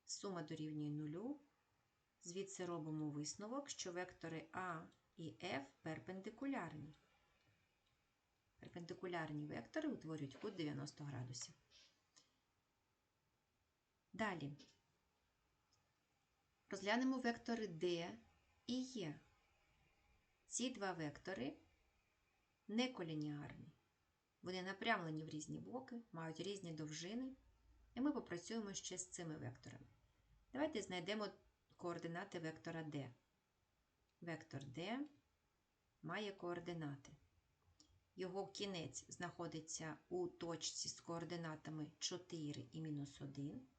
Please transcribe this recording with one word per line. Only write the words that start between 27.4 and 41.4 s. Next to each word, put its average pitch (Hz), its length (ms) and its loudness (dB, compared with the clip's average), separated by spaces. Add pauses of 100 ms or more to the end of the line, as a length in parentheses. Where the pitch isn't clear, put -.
І 240 60 0
ми 285 120 8
попрацюємо 202 600 0
ще - 240 -2
з - 80 -2
цими 160 300 -2
векторами. 120 500 -6 (640)
Давайте 269 300 4
знайдемо 190 460 2 (480)
координати 170 600 0
вектора 160 440 0
Д. 143 280 -2 (1120)
Вектор 156 440 -4
Д 170 340 0 (1040)
має 196 300 0
координати. 170 800 -2 (1040)
Його 185 300 0
кінець 185 640 0
знаходиться 160 880 -2 (120)
у 180 200 4
точці 165 600 0
з - 120 -4
координатами 160 840 -2 (120)